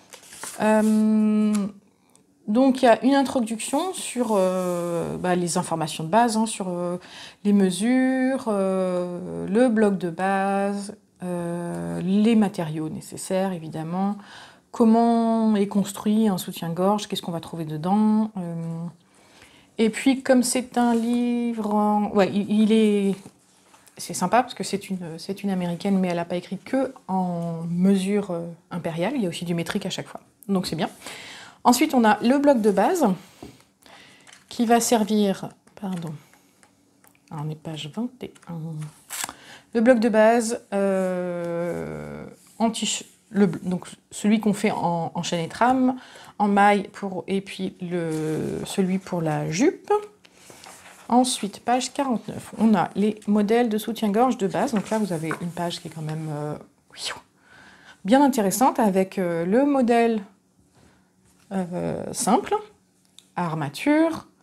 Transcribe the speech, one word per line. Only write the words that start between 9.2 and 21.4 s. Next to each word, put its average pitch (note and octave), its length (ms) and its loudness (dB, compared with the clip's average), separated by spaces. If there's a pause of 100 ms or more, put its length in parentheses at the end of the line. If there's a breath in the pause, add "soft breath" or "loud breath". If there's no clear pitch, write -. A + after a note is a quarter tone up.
le A#3+ 220 4
bloc G#3 280 2
de F3 120 -4
base, G3 880 -2 (260)
euh, E3+ 800 -6
les G#3 340 4
matériaux D#3+ 540 0
nécessaires, F#3+ 640 -4
évidemment, E3 640 -6 (540 loud breath)
comment A3+ 840 4
est G3+ 120 2
construit G#3+ 600 0
un F#3 100 2
soutien-gorge, F#3 720 -2
qu'est-ce - 140 -6
qu'on F#3 100 -8
va E3 80 -4
trouver E3 240 -8
dedans. G#3+ 720 2
Euh, E3 480 -8 (920 soft breath)
et A3 120 2
puis, C4 320 0
comme B3+ 220 4
c'est B3 340 -4
un A#3+ 160 2
livre A#3 800 -2